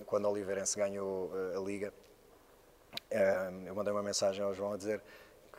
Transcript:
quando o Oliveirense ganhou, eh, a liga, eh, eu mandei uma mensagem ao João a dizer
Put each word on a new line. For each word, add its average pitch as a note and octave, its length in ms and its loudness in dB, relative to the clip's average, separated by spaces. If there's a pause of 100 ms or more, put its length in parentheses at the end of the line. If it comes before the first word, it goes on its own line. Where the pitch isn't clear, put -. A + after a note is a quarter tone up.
quando G2+ 200 2
o G#2 60 4
Oliveirense G2 460 0
ganhou, G2 560 0
eh, F#2 240 -2
a - 20 0
liga, G2 340 -4 (1160)
eh, F#2+ 420 4 (140)
eu F#2 80 -8
mandei G2+ 180 0
uma G#2 120 0
mensagem G2+ 400 2
ao G2+ 100 0
João G2+ 200 -2
a G#2 40 -4
dizer G2+ 240 -2 (580)